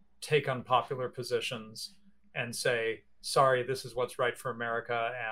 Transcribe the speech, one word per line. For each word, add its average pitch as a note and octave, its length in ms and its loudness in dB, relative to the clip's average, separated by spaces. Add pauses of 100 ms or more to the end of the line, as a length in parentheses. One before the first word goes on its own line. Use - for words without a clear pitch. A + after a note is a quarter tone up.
(220)
take D3 280 2
unpopular B2+ 600 0
positions, A2+ 840 -6 (400)
and A#2+ 200 -4
say, A2+ 480 0 (180)
"Sorry, C3 420 4
this C3 220 -4
is B2 100 -10
what's - 240 -2
right A#2+ 180 2
for B2+ 140 -6
America, A#2 600 -2 (200)